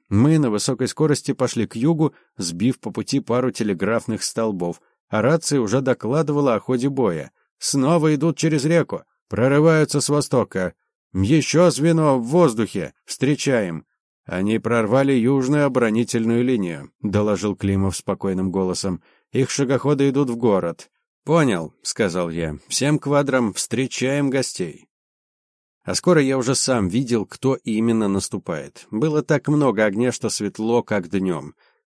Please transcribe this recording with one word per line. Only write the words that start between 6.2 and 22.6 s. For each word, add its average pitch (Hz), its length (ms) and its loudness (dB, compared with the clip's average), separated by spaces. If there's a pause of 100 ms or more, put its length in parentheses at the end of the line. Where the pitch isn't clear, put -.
о 98 40 -2
ходе 127 300 -2
боя. 92 400 -2 (280)
«Снова 151 560 2
идут 147 220 0
через 151 300 0
реку! 160 380 0 (240)
Прорываются 147 720 4
с - 80 -2
востока! 117 640 0 (400)
Ещё 147 560 4
звено 151 480 2
в 117 60 -4
воздухе! 113 680 0 (140)
Встречаем». 120 800 -2 (400)
«Они 98 320 -2
прорвали 120 560 0
южную 135 500 2
оборонительную 117 800 0
линию», 92 460 -2 (100)
доложил 101 560 0
Климов 98 400 0
спокойным 95 540 -4
голосом. 92 500 -2 (320)
«Их 127 160 0
шагоходы 139 640 0
идут 135 180 0
в 117 80 -4
город». 95 540 0 (340)
«Понял», 123 580 0
сказал 87 480 -2
я. 80 260 -4 (120)